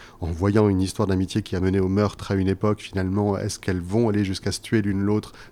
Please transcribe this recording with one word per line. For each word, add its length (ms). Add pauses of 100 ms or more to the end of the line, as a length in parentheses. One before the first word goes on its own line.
(200)
en 60
voyant 420
une 140
histoire 240
d'amitié 360
qui 120
a 60
mené 180
au 100
meurtre 440
à 20
une 140
époque, 320
finalement, 580
est-ce 220
qu'elles 200
vont 280
aller 160
jusqu'à 260
se 100
tuer 220
l'une 180
l'autre 320 (200)